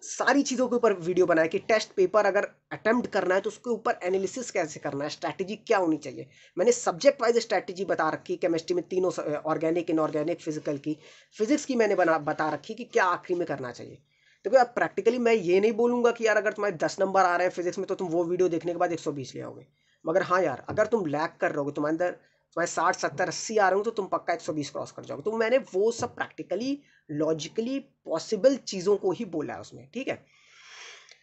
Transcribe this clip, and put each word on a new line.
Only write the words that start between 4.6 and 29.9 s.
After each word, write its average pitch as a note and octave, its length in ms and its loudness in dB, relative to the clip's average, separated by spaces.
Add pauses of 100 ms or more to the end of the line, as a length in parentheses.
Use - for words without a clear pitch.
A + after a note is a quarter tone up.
करना C#3+ 240 -6
है, D3 60 -6
स्ट्रैटेजी F#3 460 -6
क्या G#3+ 220 0
होनी D#3+ 180 2
चाहिए। C3+ 320 -12 (300)
मैंने A#3 140 4
सब्जेक्ट A#3+ 500 2
वाइज A3+ 160 4
स्ट्रैटेजी F#3+ 460 -2
बता E3 260 0
रखी D#3 220 -6
है, F3 40 -2
केमिस्ट्री E3 380 0
में F3 140 -2
तीनों F#3 220 0
स-, D3+ 360 -4
ऑर्गेनिक, D#3+ 440 0
इनऑर्गेनिक, D#3 500 0
फिजिकल D3+ 380 -6
की। D3+ 180 -6 (400)
फिजिक्स C4 280 0
की C4 120 -4
मैंने G#3+ 180 2
बना, E3 240 4
बता D#3 300 -2
रखी D3 260 -6
कि A#3+ 100 -12
क्या A3 200 0
आखिरी F3 340 -2
में E3+ 100 -2
करना C3 240 -8
चाहिए। - 300 -18 (420)
देखो G3+ 120 2
यार, A#3+ 220 6
practically G3+ 400 2
मैं A#3 140 4
ये F#3 280 4
नहीं A3 120 4
बोलूँगा A#3+ 380 4
कि A#3 160 -2
यार G#3+ 100 4
अगर G#3 160 2
तुम्हारे G#3 240 -2
दस D#3+ 240 -2
नंबर F#3+ 200 4
आ F3 160 4
रहे F3+ 100 2
हैं F3 80 0
फिजिक्स F3 240 -4
में F#3+ 80 -6
तो F#3+ 80 -4
तुम F#3 140 -4
वो E3+ 160 2
वीडियो F3+ 240 2
देखने E3+ 240 -2
के E3 60 -6
बाद F3 140 2
एक D#3 80 -6
सौ D#3 120 -4
बीस C3+ 220 -10
ले C3+ 60 -10
आओगे, A#2+ 260 -14 (380)
मगर E3+ 180 2
हाँ F3+ 200 2
यार, C3+ 260 -2
अगर G#3 180 0
तुम G#3+ 200 -2
लैग D3+ 340 -2
कर E3+ 120 0
रहोगे, C#3+ 200 -4
तुम्हारे D3+ 220 -2
अंदर, F3 160 -2
तुम्हारे - 600 -8
साठ, F3+ 260 0
सत्तर, E3+ 320 -4
अस्सी - 300 -6
आ F#3+ 100 6
रहे F3+ 60 4
होंगे G3+ 100 0
तो A3+ 80 -2
तुम G3 140 -6
पक्का E3+ 280 -4
एक E3+ 60 -6
सौ F3 120 -8
बीस D3 180 -4
क्रॉस B2+ 220 -8
कर - 120 -16
जाओगे। B2+ 180 -10
तो A3 140 -4
मैंने A3+ 220 2 (160)
वो G#3 180 2
सब A#3+ 240 -6
practically, A3 580 -6 (360)
लॉजिकली D#3+ 680 -2 (260)
पॉसिबल G#3+ 520 2
चीज़ों G3 400 0
को F#3+ 160 0
ही A3+ 140 -4
बोला C#3+ 280 -6
है F#2 60 -10
उसमें, B2+ 300 -18